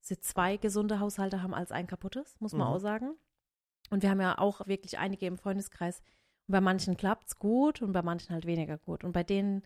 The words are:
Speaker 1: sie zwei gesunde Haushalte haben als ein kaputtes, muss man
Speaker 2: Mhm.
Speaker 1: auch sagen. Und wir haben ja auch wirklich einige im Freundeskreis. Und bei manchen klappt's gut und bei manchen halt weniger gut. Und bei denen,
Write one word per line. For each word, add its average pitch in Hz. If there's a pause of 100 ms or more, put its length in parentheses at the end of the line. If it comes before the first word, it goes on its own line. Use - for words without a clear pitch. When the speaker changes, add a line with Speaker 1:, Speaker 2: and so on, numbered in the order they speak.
Speaker 1:
sie -
zwei 190
gesunde 208
Haushalte 196
haben 185
als 175
ein 175
kaputtes, 202
muss 214
man 151
Speaker 2:
Mhm. 117
Speaker 1:
auch 180
sagen. 220 (720)
Und 196
wir 196
haben 196
ja 185
auch 196
wirklich 196
einige 190
im 180
Freundeskreis. 190 (480)
Und -
bei 190
manchen 190
klappt's -
gut 254
und 202
bei 180
manchen 170
halt 165
weniger 160
gut. -
Und 180
bei 175
denen, 196